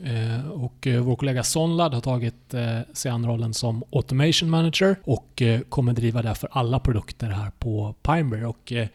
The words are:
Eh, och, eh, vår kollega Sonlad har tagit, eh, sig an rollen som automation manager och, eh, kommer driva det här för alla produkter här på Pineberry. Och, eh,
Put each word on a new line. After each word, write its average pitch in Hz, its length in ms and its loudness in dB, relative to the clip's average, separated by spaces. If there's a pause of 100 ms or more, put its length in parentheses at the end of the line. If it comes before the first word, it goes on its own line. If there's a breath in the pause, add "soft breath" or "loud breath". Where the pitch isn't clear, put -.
Eh, 117 460 -2
och, 135 380 -6
eh, 123 140 2
vår 123 140 2
kollega 127 280 0
Sonlad 165 500 0
har 120 80 0
tagit, 120 520 -4
eh, 117 260 -2 (140)
sig - 180 -4
an 117 140 0
rollen 113 280 0
som 117 380 -2
automation 147 580 2
manager 165 540 4
och, - 380 -2
eh, 117 200 4
kommer 123 320 0
driva 117 280 0
det 113 60 -2
här 104 80 -2
för - 160 -8
alla 127 280 2
produkter - 480 -2
här 101 320 -2
på 107 420 -2
Pineberry. 139 420 0
Och, - 280 -6
eh, 117 240 0